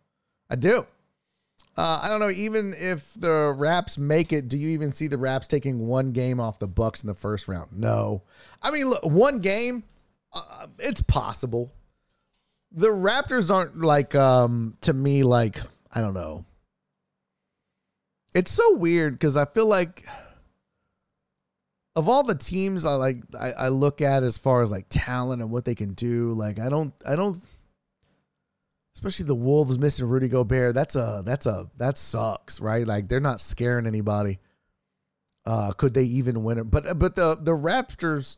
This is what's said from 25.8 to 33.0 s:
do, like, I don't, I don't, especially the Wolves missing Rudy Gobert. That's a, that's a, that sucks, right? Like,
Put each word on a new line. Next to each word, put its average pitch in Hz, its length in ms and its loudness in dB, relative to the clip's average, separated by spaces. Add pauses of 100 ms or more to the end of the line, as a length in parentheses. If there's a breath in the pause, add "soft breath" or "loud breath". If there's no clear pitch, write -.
do, 120 380 -2
like, 107 260 -4
I 113 120 -4
don't, 147 240 -2 (120)
I 143 120 0
don't, 185 240 -2 (1500)
especially 185 300 -6
the 143 100 0
Wolves 131 440 2
missing 135 280 0
Rudy 131 200 2
Gobert. 123 480 2
That's 147 200 0
a, 107 300 -4
that's 127 200 -4
a, 95 320 -4
that 131 200 -2
sucks, - 600 -6
right? 110 260 -2
Like, 104 220 -2